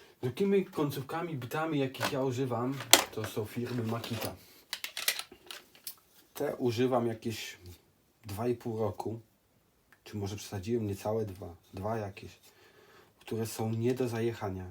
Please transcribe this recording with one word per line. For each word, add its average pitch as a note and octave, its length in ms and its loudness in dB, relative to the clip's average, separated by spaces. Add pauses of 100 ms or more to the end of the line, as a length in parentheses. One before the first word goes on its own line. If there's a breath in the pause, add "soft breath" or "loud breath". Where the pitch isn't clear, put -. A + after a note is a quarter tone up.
(220 loud breath)
Drugimi G3 440 4
końcówkami, D#3 720 -2
bitami, D3 420 0
jakich C3 320 0
ja C3+ 120 0
używam, B2+ 540 0 (340)
to G#2+ 140 -4
są G#2+ 200 -4
firmy A#2+ 380 -2
Makita. A2+ 520 -4 (2000 loud breath)
Te - 220 -2
używam A#2+ 520 4
jakieś A2 500 -4 (680)
dwa G#2+ 220 -2
i B2 80 4
pół A#2 220 -4
roku. G#2+ 420 -2 (840)
Czy - 140 -8
może G2+ 180 -2
przesadziłem? G#2 520 -2
Niecałe G#2 380 0
dwa. F2+ 300 -10 (180)
Dwa G#2 240 -2
jakieś. G2 420 -8 (800 loud breath)
Które A2+ 260 -4
są A2 240 -2
nie A2+ 240 2
do B2+ 140 2
zajechania. A2+ 640 -2